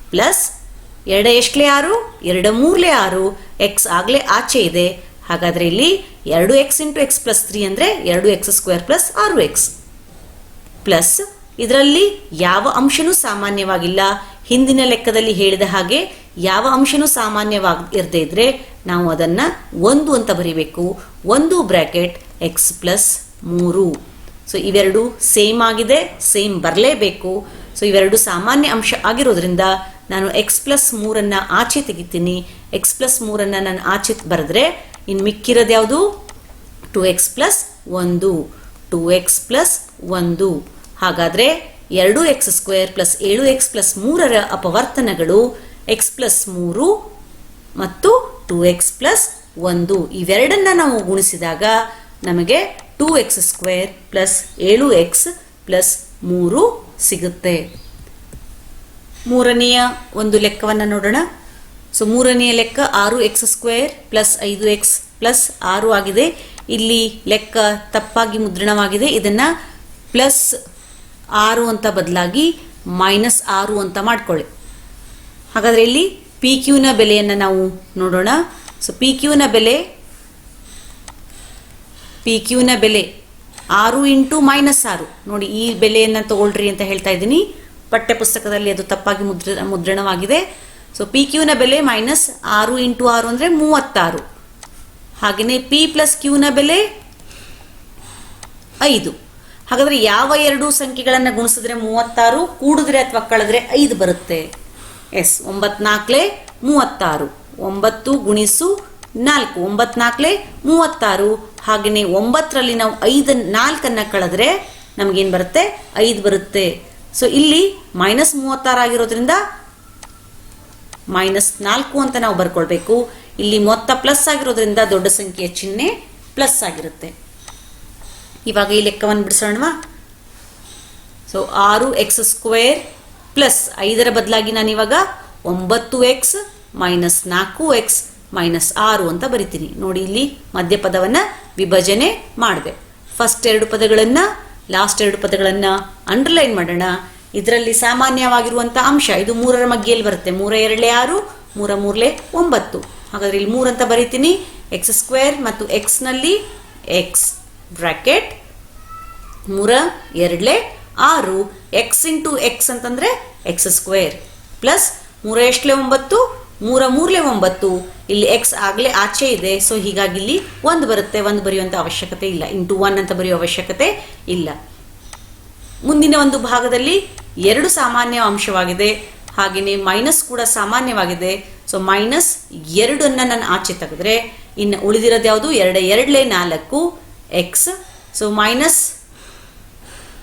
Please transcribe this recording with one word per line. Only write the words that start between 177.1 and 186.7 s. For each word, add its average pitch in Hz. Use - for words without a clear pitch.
ಎರಡು 226
ಸಾಮಾನ್ಯ 240
ಅಂಶವಾಗಿದೆ, 202
ಹಾಗೇನೆ 196
ಮೈನಸ್ 202
ಕೂಡ 247
ಸಾಮಾನ್ಯವಾಗಿದೆ. 202
So 202
ಮೈನಸ್ 208
ಎರಡನ್ನ 262
ನಾನು 240
ಆಚೆ 185
ತೆಗೆದ್ರೆ 208
ಇನ್ನು 202
ಉಳಿದಿರೋದು 220
ಯಾವುದು? 220
ಎರಡೇ 190
ಎರಡ್ಲೆ 247
ನಾಲ್ಕು 208